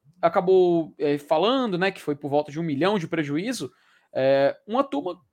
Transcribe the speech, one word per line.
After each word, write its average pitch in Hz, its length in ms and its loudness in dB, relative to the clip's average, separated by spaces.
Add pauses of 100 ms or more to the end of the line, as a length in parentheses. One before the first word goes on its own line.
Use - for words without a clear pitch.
(220)
acabou, 175 760 2
é, 147 200 0
falando, 190 600 0
né, 190 140 0
que - 100 -16
foi 147 140 -4
por 143 140 -10
volta 147 220 0
de 147 80 -8
um 170 40 -4
milhão 170 360 0
de 160 80 -6
prejuízo, 160 640 -4 (420)
é, 135 420 2 (120)
uma 240 160 0
turma 294 360 -6 (140)